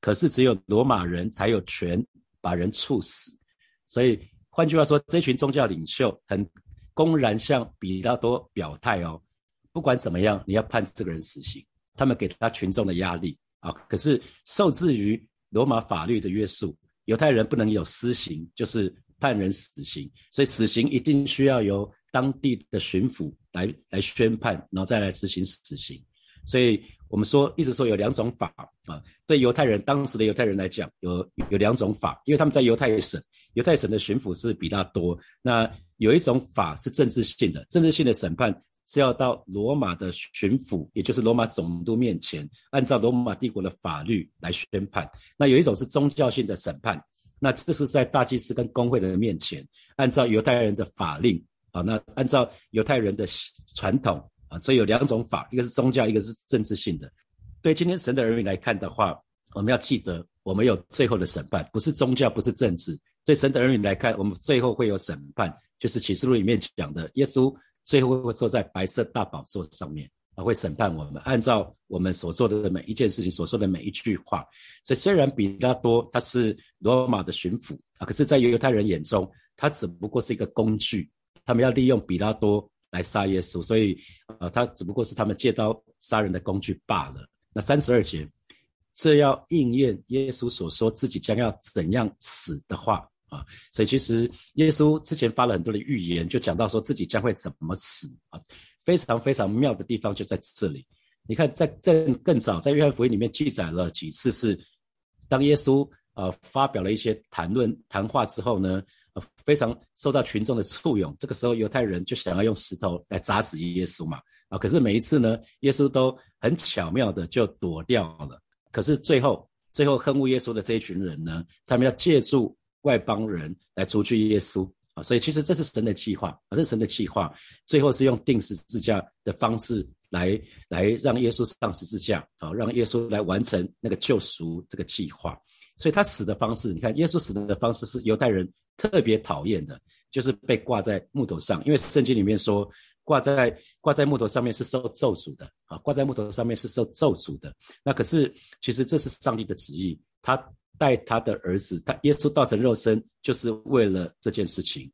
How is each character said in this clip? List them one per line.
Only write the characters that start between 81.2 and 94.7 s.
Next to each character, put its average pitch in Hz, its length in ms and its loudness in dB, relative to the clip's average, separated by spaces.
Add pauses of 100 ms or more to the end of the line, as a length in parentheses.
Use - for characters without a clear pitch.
他 123 80 0
们 117 100 4
要 131 60 4
利 127 160 2
用 123 200 4
比 90 120 -2
拉 104 160 0
多 104 340 2 (220)
来 90 140 -6
杀 98 240 0
耶 95 120 2
稣， 87 220 -6
所 113 160 0
以， 104 200 2 (420)
呃， 90 100 -6
他 120 160 0
只 - 180 -12
不 92 100 -8
过 120 100 -2
是 - 100 -8
他 110 120 0
们 104 120 -2
借 123 140 2
刀 110 280 0 (200)
杀 110 220 0
人 98 100 -2
的 90 80 -4
工 98 200 -4
具 95 260 -6
罢 82 260 -2
了。 65 160 -16 (260)
那 107 80 -4
三 143 200 2
十 123 120 2
二 120 80 4
节， 76 260 -6 (680)
这 156 200 4
要 143 340 4
应 139 240 2
验 123 340 2
耶 131 240 -2
稣 120 180 -4
所 87 200 -6
说 113 200 0
自 117 180 -4
己 - 120 -4
将 110 180 -2
要 113 240 0
怎 87 300 -4
样 117 180 0 (100)
死 - 480 -4
的 90 100 -10
话 - 300 -2 (200)
啊。 - 180 -14 (260)
所 113 120 0
以 - 20 4
其 131 120 0
实 117 320 0 (240)
耶 156 160 4
稣 151 320 4